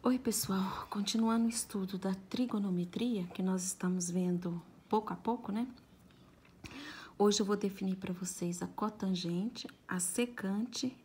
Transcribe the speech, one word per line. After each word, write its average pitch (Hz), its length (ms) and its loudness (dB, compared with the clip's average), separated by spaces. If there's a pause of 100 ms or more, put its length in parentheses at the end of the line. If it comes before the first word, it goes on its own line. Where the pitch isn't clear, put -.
Oi, 254 160 4
pessoal. 190 720 0
Continuando 226 580 2
o - 20 4
estudo 196 480 -2
da 190 180 0 (140)
trigonometria, 208 1040 0
que 185 100 -2
nós 185 220 2
estamos 180 440 0
vendo 175 520 0 (260)
pouco 214 240 2
a 180 60 -2
pouco, 233 340 -2
né? 233 160 -2 (1500)
Hoje 208 240 6
eu 202 40 4
vou 202 120 2
definir 190 400 -2
pra 190 160 -4
vocês 175 480 -4
a 180 60 -4
cotangente, 190 1000 -2 (180)
a 180 140 -2
secante 240 1040 -2